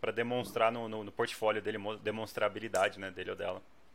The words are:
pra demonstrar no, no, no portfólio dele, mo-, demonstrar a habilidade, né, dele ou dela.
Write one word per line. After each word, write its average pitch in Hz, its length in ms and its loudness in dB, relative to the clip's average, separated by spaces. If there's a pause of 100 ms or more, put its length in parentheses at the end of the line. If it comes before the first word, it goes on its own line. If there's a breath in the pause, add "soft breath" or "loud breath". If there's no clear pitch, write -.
pra 110 100 0
demonstrar 117 640 2
no, 117 160 -4
no, 110 160 -6
no 98 80 -10
portfólio 110 480 2
dele, 107 180 -2
mo-, 104 180 -4
demonstrar 107 520 0
a - 20 4
habilidade, 98 480 0
né, 95 120 -6
dele 90 200 -8
ou 95 60 -4
dela. 92 260 -4 (320)